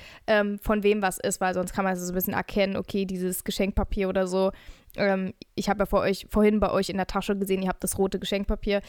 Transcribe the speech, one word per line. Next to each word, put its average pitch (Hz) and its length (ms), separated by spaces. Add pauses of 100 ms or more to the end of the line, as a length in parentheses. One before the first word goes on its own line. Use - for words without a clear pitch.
(260)
ähm, 208 340
von 214 220
wem 208 200
was 185 160
ist, - 240
weil 185 100
sonst 185 220
kann 196 100
man 185 120
so 180 140
ein 180 40
bisschen 185 180
erkennen, 196 440
okay, 196 280
dieses 185 400
Geschenkpapier 196 640
oder 185 180
so, 190 240 (460)
ähm, 190 380 (200)
ich - 140
habe 202 120
ja 190 60
vor 202 140
euch, - 300
vorhin 214 280
bei 196 120
euch 190 180
in 190 80
der 185 100
Tasche 202 300
gesehen, 190 240
ihr 185 80
habt - 160
das - 140
rote 190 200
Geschenkpapier, 202 720